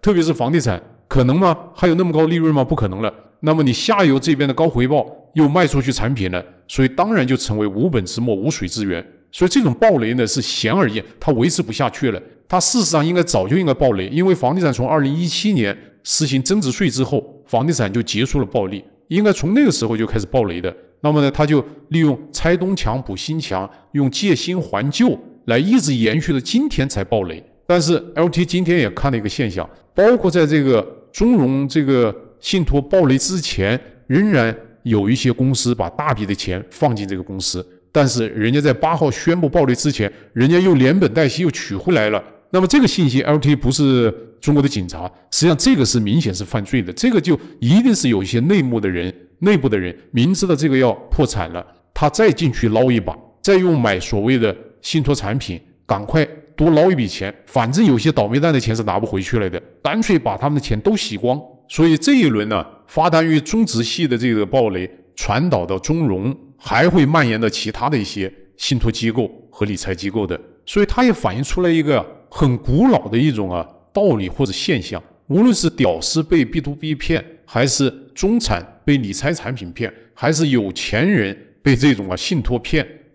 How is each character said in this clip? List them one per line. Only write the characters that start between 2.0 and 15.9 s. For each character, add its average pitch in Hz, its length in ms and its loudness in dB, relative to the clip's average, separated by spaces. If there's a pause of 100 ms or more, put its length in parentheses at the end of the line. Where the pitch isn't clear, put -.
么 175 80 -2
高 156 140 4
利 170 100 0
润 160 180 2
吗？ 139 80 2
不 156 140 0
可 113 100 -2
能 95 160 -6
了。 104 100 -2 (280)
那 156 120 0
么 160 80 2
你 135 120 4
下 202 320 2
游 135 160 4
这 147 160 0
边 139 120 0
的 131 60 -2
高 165 140 2
回 123 180 0
报 135 180 0 (300)
又 156 140 4
卖 170 180 2
出 139 160 0
去 131 80 -2
产 120 240 -2
品 98 160 -4
了， 90 100 -4 (280)
所 131 160 0
以 - 20 4
当 175 260 0
然 131 140 2
就 127 100 0
成 107 220 -4
为 107 80 0
无 107 240 -2
本 107 160 -2
之 - 140 -8
末、 120 120 0
无 101 160 -2
水 104 200 -4
之 107 160 -6
源。 87 200 -4 (280)
所 - 120 0
以 180 40 2
这 262 120 2
种 156 140 2
暴 202 240 4
雷 113 160 -2
呢， 123 100 0
是 110 160 -4
显 - 320 -2
而 117 160 2
易 104 60 -4
见， 104 100 -6 (140)
它 - 140 -2
维 127 180 2
持 - 100 -4
不 107 120 -6
下 120 180 -2
去 123 220 -2
了。 92 100 -6 (240)
它 180 140 0
事 233 180 0
实 208 60 2
上 196 200 0
应 165 80 0
该 180 120 2
早 95 240 -2
就 139 80 0
应 185 100 0
该 135 80 2
暴 131 200 2
雷， 95 120 -4
因 165 180 0
为 190 80 4
房 147 220 0
地 190 80 -2
产 147 100 2
从 120 160 -2
二 156 120 2
零 139 120 0
一 170 140 -2
七 202 280 -2
年 104 220 0 (280)